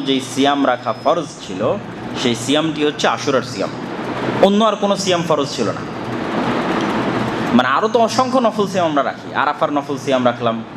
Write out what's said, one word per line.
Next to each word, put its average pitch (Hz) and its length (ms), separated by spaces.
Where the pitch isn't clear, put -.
যেই 135 160
সিয়াম 135 460
রাখা 123 260
ফরজ 156 240
ছিল, 95 140
সেই 120 140
সিয়ামটি 151 500
হচ্ছে 151 220
আশুরার 123 440
সিয়াম। 95 180
অন্য 202 240
আর 208 100
কোনো 202 200
সিয়াম 175 280
ফরজ 147 320
ছিল 110 120
না। 85 160
মানে, 123 160
আরও 160 180
তো 226 120
অসংখ্য 247 400
নফল 214 280
সিয়াম 180 200
আমরা 143 160
রাখি। 95 320
আরাফার 147 380
নফল 143 240
সিয়াম 127 280
রাখলাম, 117 300